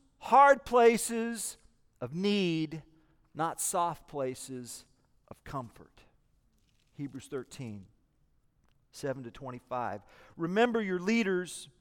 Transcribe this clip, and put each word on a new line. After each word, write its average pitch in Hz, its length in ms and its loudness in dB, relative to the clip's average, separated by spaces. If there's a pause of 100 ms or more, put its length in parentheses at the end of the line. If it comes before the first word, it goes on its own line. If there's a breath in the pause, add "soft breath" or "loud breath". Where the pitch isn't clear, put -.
(180)
hard 277 460 8
places 233 920 4 (440)
of 123 160 -10
need, 170 680 0 (500)
not 156 280 -6
soft 170 480 -4
places 127 760 -8 (440)
of - 160 -20
comfort. 117 560 -14 (920)
Hebrews 135 360 -12
thirteen, 113 540 -12 (1040)
seven 135 320 -8
to 117 80 -14
twenty-five. 123 720 -8 (360 soft breath)
Remember 220 460 0
your 185 160 -2
leaders 185 720 -2 (120)